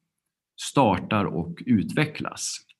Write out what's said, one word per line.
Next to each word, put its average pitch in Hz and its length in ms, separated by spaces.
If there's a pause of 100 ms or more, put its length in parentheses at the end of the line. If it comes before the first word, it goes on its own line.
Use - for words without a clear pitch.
(600)
startar 101 640
och 82 420
utvecklas. - 920 (220)